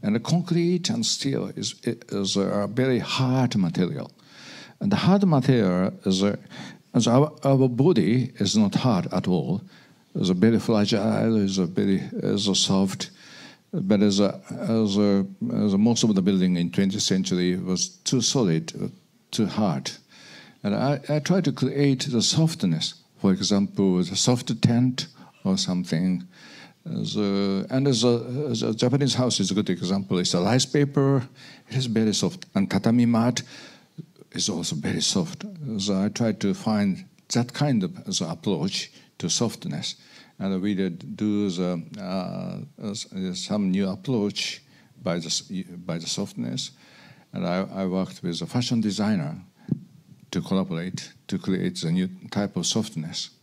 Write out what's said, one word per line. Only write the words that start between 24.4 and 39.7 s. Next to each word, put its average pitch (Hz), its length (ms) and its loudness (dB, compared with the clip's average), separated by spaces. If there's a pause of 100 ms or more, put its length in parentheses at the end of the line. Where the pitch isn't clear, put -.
tent 123 460 2 (360)
or 95 140 0
something. 90 640 -2 (640)
The, 98 840 -2
and 135 160 0
the, 123 760 0
the 113 160 -2
Japanese 127 380 2
house 123 260 0
is 95 120 0
a - 20 -2
good 98 160 0
example. 92 500 -2
It's 90 140 -2
a 87 80 2
rice 120 240 2
paper. 139 640 2 (420)
It - 60 -6
is 131 120 0
very 110 260 2
soft. - 320 -2 (100)
And 98 160 0
tatami 117 340 4
mat 117 360 2 (880)
is 85 180 -4
also 82 260 -4
very 76 260 -2
soft. - 440 -2 (320)
So 98 240 0
I 104 80 2
try 113 220 0
to 98 220 0
find 101 520 0 (280)
that 120 200 0
kind 131 300 2
of 87 220 -8
the 90 240 -4
approach 90 640 -4 (260)
to 87 120 -6
softness. - 680 -4 (440)